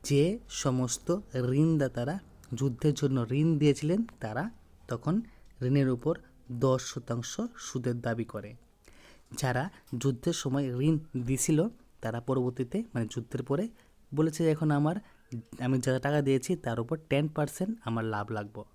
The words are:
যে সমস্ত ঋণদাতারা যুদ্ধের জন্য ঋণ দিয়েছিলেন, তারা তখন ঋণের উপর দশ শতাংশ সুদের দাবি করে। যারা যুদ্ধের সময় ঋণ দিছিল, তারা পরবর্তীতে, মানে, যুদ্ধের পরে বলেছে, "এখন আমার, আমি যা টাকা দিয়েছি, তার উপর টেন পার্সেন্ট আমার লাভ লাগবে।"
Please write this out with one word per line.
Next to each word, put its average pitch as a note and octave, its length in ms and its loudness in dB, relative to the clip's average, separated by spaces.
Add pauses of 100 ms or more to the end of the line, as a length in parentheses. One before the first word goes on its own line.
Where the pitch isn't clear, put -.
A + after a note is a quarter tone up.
যে D#3+ 360 2 (100)
সমস্ত B2+ 680 0 (160)
ঋণদাতারা C3+ 840 2 (340)
যুদ্ধের C3 400 2
জন্য C3 360 2
ঋণ D3+ 280 4
দিয়েছিলেন, D3+ 460 4 (160)
তারা A#2+ 300 -4 (380)
তখন D#3+ 340 0 (400)
ঋণের C3 280 4
উপর B2+ 280 0 (340)
দশ C3 300 2
শতাংশ - 600 -6 (160)
সুদের A#2+ 440 -4
দাবি A#2 240 -2
করে। G#2+ 300 -12 (800)
যারা C3 320 0 (280)
যুদ্ধের C3 360 0
সময় C3 460 -2
ঋণ D3+ 200 4 (180)
দিছিল, C3+ 500 2 (340)
তারা A#2 200 -4
পরবর্তীতে, B2+ 600 -2 (120)
মানে, C3+ 140 0
যুদ্ধের B2+ 340 -6
পরে D#3 260 -2 (460)
বলেছে, D#3+ 360 2
"এখন D3+ 200 2
আমার, D3+ 240 2 (640)
আমি B2+ 200 2
যা B2+ 200 2
টাকা C#3+ 220 2
দিয়েছি, C3+ 340 2
তার A#2 240 -4
উপর C3 180 -4 (120)
টেন D3 180 2
পার্সেন্ট D#3 560 -4
আমার A2+ 220 -2
লাভ G#2 260 -4
লাগবে।" G#2+ 320 -8 (120)